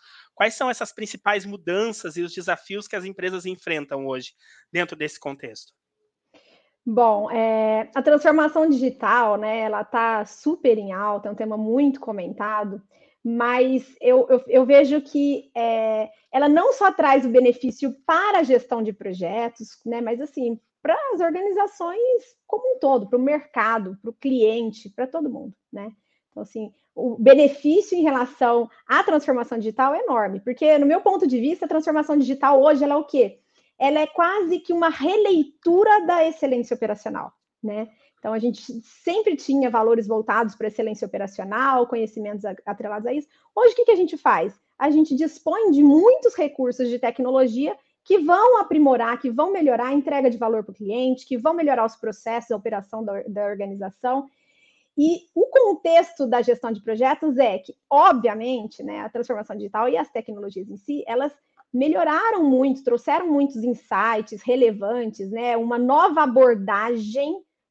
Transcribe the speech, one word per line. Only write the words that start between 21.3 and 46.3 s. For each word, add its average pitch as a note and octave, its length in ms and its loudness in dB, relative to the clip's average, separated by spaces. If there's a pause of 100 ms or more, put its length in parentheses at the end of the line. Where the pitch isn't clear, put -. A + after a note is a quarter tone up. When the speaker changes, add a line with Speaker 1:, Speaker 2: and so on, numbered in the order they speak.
Speaker 2:
como B4+ 320 -4
um - 20 -14
todo, B3+ 300 0
para B3 100 0
o - 20 -2
mercado, A3+ 800 -4
para A3 100 -14
o - 20 -12
cliente, A3+ 760 -2
para B3 160 -8
todo D4 240 -6
mundo, G#3 240 -14 (200)
né? G3+ 180 -14 (380)
Então, G#3 140 -16
assim, G#3 280 -14 (240)
o A#3 240 -6
benefício D4 760 6
em E4+ 60 0
relação B3 680 0 (180)
à C#4+ 160 2
transformação B3+ 540 -2
digital A3+ 360 -2
é E4+ 60 -4
enorme, A3 400 -2
porque, D4+ 380 2
no C#4+ 80 4
meu E4 160 2
ponto F#4 260 2
de B3+ 100 0
vista, D4+ 280 -4
a - 20 -6
transformação D4+ 480 -2
digital C4+ 460 2
hoje, D4 240 4
ela C#4+ 80 0
é C#4+ 40 2
o D4+ 60 -2
quê? B3+ 360 0 (380)
Ela C#4 220 0
é D4+ 80 -2
quase F4 520 -2
que - 120 -6
uma E4+ 180 0
releitura F#4 1160 2
da E4+ 200 2
excelência C4 500 -2
operacional, G#3 580 -8 (280)
né? G#3+ 280 -8 (300)
Então, A3 140 -8
a A3+ 60 -4
gente A#3 220 -4 (200)
sempre F#4+ 540 -4
tinha C4+ 340 0
valores A3+ 380 2
voltados A3 480 -2
para G#3+ 120 -8
excelência G#3+ 380 -6
operacional, G#3 840 -2
conhecimentos G#3+ 580 -6
a-, F#3+ 100 -8 (100)
atrelados G#3 420 -8
a B3 60 -4
isso. D4 140 -6 (280)
Hoje, A4+ 180 6
o - 20 -14
que A#4+ 100 2
que A#4 60 6
a G#4+ 40 6
gente F4 220 0
faz? G3 420 0 (200)
A C#4 100 2
gente D#4 260 4
dispõe E4 560 0
de C#4+ 120 6
muitos G4 520 8